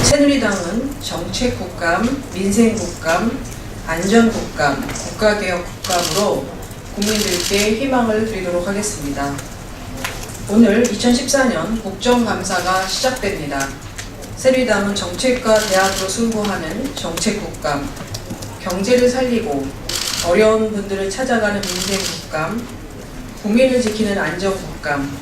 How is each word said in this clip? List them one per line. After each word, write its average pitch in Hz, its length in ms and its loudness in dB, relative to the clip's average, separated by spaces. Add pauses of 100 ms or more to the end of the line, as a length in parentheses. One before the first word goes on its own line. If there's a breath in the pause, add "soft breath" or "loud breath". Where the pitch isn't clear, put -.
새누리당은 240 960 2
정책 - 560 -4
국감, 185 640 -2 (100)
민생 208 420 4
국감, 214 640 -2 (480)
안전 202 440 4
국감, - 560 -2
국가 - 520 0
개혁 180 260 -2
국감으로 - 800 0 (500)
국민들께 202 800 2
희망을 226 500 2
드리도록 180 420 -2
하겠습니다. 143 680 -4 (1160)
오늘 226 420 6
이천십사 254 540 2
년 214 360 0
국정감사가 190 1040 0
시작됩니다. 143 800 -2 (680)
새누리당은 214 600 4
정책과 214 640 2
대안으로 190 500 2
승부하는 208 840 -2
정책 180 480 -2
국감, 143 440 -4 (720)
경제를 240 480 4
살리고 214 560 0 (600)
어려운 214 460 4
분들을 196 380 -2
찾아가는 214 520 0
민생 185 360 -2
국감, 165 640 -4 (840)
국민을 247 380 4
지키는 214 360 0
안전 180 360 -2
국감 147 560 -4 (120)